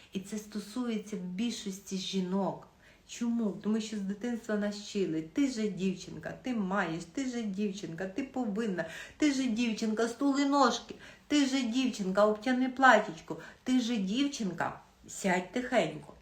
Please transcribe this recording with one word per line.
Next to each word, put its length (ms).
І 80
це 180
стосується 800
в 40
більшості 760
жінок. 720
Чому? 440
Тому 300
що 160
з 40
дитинства 560
нас 200
вчили: 460
«Ти 280
же 180
дівчинка, 640
ти 120
маєш, 500
ти 260
же 120
дівчинка, 640
ти 160
повинна, 640
ти 160
же 140
дівчинка, 640
стули 380
ножки, 480
ти 200
же 160
дівчинка, 640
обтяни 420
платічко, 680
ти 160
же 160
дівчинка, 840
сядь 440
тихенько». 680